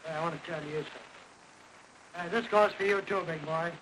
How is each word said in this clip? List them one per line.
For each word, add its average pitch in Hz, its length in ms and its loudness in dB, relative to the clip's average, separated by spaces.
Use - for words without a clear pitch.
Hey, 160 80 -6
I 156 80 -2
want 160 200 -2
to 170 100 -10
tell 156 120 -4
you 151 140 -6
something. 151 140 -4
Hey, 175 140 -6
this 226 180 0
goes 208 260 8
for 196 100 -4
you 196 180 4
too, 196 260 0
big 160 180 -4
boy. 160 260 -2